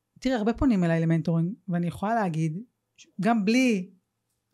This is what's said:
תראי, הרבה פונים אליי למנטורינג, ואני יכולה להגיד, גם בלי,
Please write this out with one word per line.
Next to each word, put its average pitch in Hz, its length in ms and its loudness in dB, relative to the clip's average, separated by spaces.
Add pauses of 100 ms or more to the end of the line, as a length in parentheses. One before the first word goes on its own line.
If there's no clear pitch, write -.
(200)
תראי, 262 140 -2
הרבה 214 180 0
פונים 226 320 2
אליי 165 160 2
למנטורינג, 165 520 0 (160)
ואני 175 180 -2
יכולה 196 280 -4
להגיד, 165 440 -2 (600)
גם 214 240 2
בלי, 226 460 2 (640)